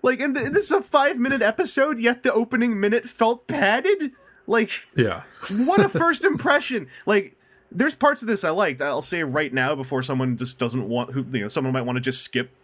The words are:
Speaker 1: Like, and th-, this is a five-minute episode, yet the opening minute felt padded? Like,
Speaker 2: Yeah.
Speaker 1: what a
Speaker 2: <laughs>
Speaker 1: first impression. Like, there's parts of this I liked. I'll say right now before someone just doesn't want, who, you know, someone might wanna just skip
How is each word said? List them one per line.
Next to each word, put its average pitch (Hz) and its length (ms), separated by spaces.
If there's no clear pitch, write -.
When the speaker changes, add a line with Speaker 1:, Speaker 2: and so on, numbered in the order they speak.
Speaker 1:
Like, 254 160
and 269 160
th-, 269 160
this 403 140
is - 60
a 403 100
five-minute 277 600
episode, 269 580
yet 240 240
the 247 100
opening 226 460
minute 208 260
felt 233 420
padded? 285 640
Like, 220 240
Speaker 2:
Yeah. 95 280
Speaker 1:
what 370 140
a 403 100
Speaker 2:
<laughs> - 140
Speaker 1:
first 330 220
impression. 269 640
Like, 202 320
there's 190 240
parts 285 260
of 220 60
this 214 160
I 165 60
liked. 160 320
I'll 143 200
say 170 220
right 139 300
now 135 220
before 135 260
someone 131 360
just 127 220
doesn't 117 300
want, 120 220
who, 131 100
you 123 120
know, 104 40
someone 131 260
might 127 120
wanna 123 160
just 127 220
skip - 260